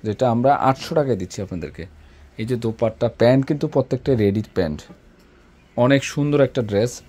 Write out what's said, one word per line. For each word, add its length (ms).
যেটা 260
আমরা 180
আটশো 300
টাকায় 220
দিচ্ছি 240
আপনাদেরকে। 380
এই 80
যে 140
দোপাট্টা, 440
প্যান্ট 300
কিন্তু 160
প্রত্যেকটা 360
Ready 200
pant, 240
অনেক 240
সুন্দর 340
একটা 220
ড্রেস 220